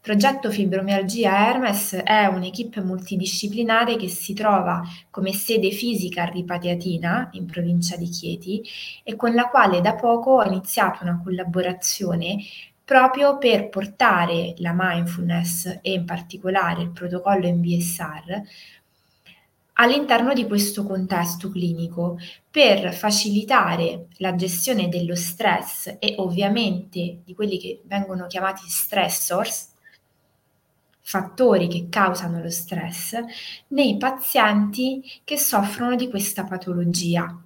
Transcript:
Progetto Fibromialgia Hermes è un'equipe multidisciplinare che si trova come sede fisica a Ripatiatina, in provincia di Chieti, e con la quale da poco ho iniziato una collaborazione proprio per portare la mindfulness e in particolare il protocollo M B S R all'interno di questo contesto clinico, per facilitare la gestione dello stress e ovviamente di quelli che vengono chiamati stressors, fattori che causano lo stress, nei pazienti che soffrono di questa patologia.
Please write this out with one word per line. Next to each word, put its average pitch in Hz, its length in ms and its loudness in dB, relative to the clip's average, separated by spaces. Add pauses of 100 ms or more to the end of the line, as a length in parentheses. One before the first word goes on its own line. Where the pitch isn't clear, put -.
Progetto 214 520 2
Fibromialgia 196 960 2
Hermes 240 460 0
è 208 320 4
un'equipe 190 540 -2
multidisciplinare 202 1160 0
che 196 120 -4
si - 260 -8
trova 190 460 2 (300)
come 190 220 2
sede 220 400 2
fisica 196 500 -2
a 170 80 -2
Ripatiatina, 175 1000 -2
in 185 140 -8
provincia 175 500 0
di 170 120 -4
Chieti, 170 540 -6 (400)
e 220 140 -10
con 233 180 0
la 240 140 2
quale 196 320 6
da 214 160 2
poco 233 400 4
ho 226 80 6
iniziato 190 580 0
una 175 200 -2
collaborazione 180 1120 -2 (480)
proprio 277 520 4
per 226 320 2
portare 175 920 0
la 170 160 -2
mindfulness 175 1080 -2
e 190 100 -2
in 175 140 -2
particolare 175 720 -4
il 175 100 -4
protocollo 180 560 0
M 175 140 2
B 170 180 2
S 170 200 -4
R 165 440 -8 (1300)
all'interno 247 580 4
di 247 140 0
questo 202 400 0
contesto 185 640 -2
clinico, 170 680 -2 (320)
per 220 440 4
facilitare 202 1120 2 (120)
la 185 180 -2
gestione 202 520 0
dello 170 260 -2
stress - 840 -2
e - 180 -2
ovviamente 185 1080 -2
di 180 100 -18
quelli 202 240 -4
che - 260 -10
vengono 190 420 -6
chiamati 190 400 -6
stressors, - 1080 -4 (1300)
fattori 196 680 2
che 175 220 -4
causano 180 500 0
lo 165 100 -6
stress, 170 680 -6 (500)
nei 269 300 2
pazienti 247 1040 2 (220)
che 302 120 -4
soffrono 240 580 0
di 247 140 -2
questa 196 360 -4
patologia. 175 1000 -2